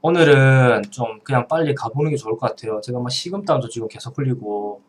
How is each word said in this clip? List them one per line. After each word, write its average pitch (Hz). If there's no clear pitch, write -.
오늘은 135
좀 113
그냥 123
빨리 156
가보는 147
게 143
좋을 110
것 120
같아요. 110
제가 123
뭐 123
식은땀도 175
지금 113
계속 -
흘리고 104